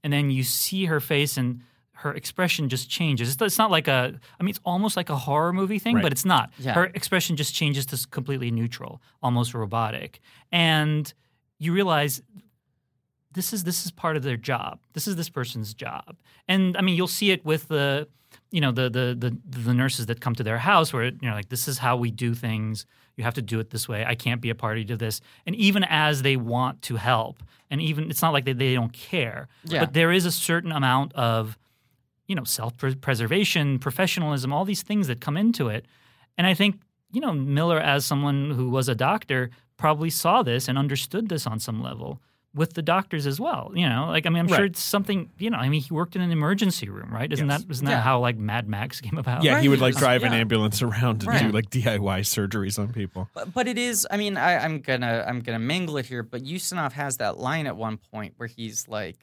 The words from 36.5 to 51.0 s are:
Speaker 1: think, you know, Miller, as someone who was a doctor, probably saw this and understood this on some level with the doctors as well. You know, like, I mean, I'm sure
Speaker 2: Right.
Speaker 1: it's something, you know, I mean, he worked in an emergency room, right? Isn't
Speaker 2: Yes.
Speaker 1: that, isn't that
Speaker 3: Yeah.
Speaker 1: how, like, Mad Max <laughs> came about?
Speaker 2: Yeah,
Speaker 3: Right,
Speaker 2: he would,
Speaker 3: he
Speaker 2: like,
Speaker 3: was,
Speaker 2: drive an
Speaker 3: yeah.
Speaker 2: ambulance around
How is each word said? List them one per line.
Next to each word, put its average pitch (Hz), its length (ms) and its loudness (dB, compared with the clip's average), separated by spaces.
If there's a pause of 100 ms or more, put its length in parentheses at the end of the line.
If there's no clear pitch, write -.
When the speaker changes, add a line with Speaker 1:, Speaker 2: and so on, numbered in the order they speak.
Speaker 1:
think, 202 260 2 (320)
you 226 80 0
know, 269 120 0
Miller, 151 480 2
as 143 240 2
someone 143 460 0
who 127 200 0
was 127 180 2
a 127 60 2
doctor, 131 560 0 (260)
probably 156 340 2
saw 196 320 4
this 127 260 0
and 127 100 0
understood 143 500 -2
this 165 180 -4
on 110 140 -4
some 113 220 -6
level - 380 -10 (340)
with 160 200 -2
the 170 80 -6
doctors 165 440 0
as 139 120 -2
well. 294 360 -4
You 165 140 2
know, 127 200 0
like, 160 180 0
I 170 40 2
mean, 170 100 2
I'm 175 80 2
sure 180 100 6
Speaker 2:
Right. 202 80 6
Speaker 1:
it's 185 160 -4
something, 202 560 0
you 220 120 -4
know, 196 80 -2
I 127 100 0
mean, 151 140 2
he 135 120 -8
worked 170 220 -2
in 180 60 0
an 175 100 0
emergency 170 560 2
room, 98 240 -10
right? 117 200 -4
Isn't 147 160 0
Speaker 2:
Yes. 143 140 2
Speaker 1:
that, - 80 -12
isn't 135 160 -4
that 143 60 4
Speaker 3:
Yeah. 127 80 4
Speaker 1:
how, 123 200 4
like, 123 160 2
Mad 107 320 -2
Max 107 320 -6
<laughs> 120 60 -12
came 104 120 -4
about? 135 260 0
Speaker 2:
Yeah, 135 100 8
Speaker 3:
Right, 123 80 4
Speaker 2:
he 139 60 6
would, 135 100 6
Speaker 3:
he 127 40 4
Speaker 2:
like, 127 120 4
Speaker 3:
was, 135 60 0
Speaker 2:
drive 127 240 6
an 120 80 2
Speaker 3:
yeah. 117 60 4
Speaker 2:
ambulance 107 440 2
around 113 400 0